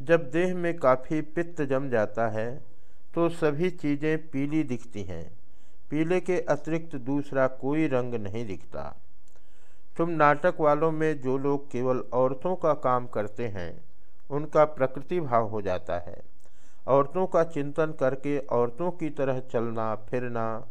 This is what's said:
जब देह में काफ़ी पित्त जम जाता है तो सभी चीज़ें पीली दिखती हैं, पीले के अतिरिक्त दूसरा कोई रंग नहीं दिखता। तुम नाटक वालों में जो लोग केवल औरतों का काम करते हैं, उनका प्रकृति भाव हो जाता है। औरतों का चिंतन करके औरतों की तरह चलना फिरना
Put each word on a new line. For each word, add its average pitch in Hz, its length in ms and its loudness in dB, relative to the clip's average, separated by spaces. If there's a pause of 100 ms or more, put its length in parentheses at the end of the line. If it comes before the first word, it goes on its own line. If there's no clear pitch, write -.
जब 147 300 2
देह 180 240 2
में 170 220 0
काफ़ी 135 440 4
पित्त 170 400 -2
जम 135 280 0
जाता 110 380 2
है 113 340 -2 (520)
तो 170 160 2
सभी 165 400 0
चीज़ें 156 600 0
पीली 147 340 0
दिखती 120 400 -2
हैं, 85 340 -4 (520)
पीले 160 320 2
के 180 200 0
अतिरिक्त 156 540 0
दूसरा 139 520 0
कोई 143 400 0
रंग 123 260 0
नहीं 110 340 -2
दिखता। - 480 -4 (1000)
तुम 170 120 2
नाटक 156 500 4
वालों 151 320 4
में 156 300 0
जो 127 160 2
लोग 143 340 0
केवल 127 280 0
औरतों 131 560 0
का 160 180 2
काम 127 340 0
करते 113 400 -2
हैं, 87 360 -4 (480)
उनका 147 340 4
प्रकृति 139 540 0
भाव 120 280 2
हो 104 140 -2
जाता 90 380 -2
है। - 360 -4 (520)
औरतों 139 400 4
का 170 160 2
चिंतन 156 480 0
करके 139 480 0
औरतों 120 520 0
की 165 180 -2
तरह 135 300 0
चलना 113 560 -2
फिरना 113 760 -2